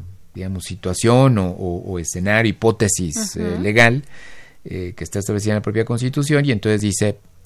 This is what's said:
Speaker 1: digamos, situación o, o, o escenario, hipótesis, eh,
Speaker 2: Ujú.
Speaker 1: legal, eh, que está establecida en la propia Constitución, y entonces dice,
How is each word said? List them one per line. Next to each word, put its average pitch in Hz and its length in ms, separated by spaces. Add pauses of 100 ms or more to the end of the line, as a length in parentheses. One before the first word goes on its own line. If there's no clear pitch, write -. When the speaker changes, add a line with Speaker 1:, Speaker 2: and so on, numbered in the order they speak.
(340)
Speaker 1:
digamos, 92 300
situación 117 720
o, 92 140
o, 90 420
o 90 60
escenario, 101 500
hipótesis, 107 840
eh, 87 180
Speaker 2:
Ujú. 87 80
Speaker 1:
legal, 117 420 (600)
eh, 90 300
que - 80
está 101 160
establecida 104 340
en 107 40
la 101 40
propia 107 240
Constitución, 143 600
y 139 60
entonces 107 300
dice, 104 360 (280)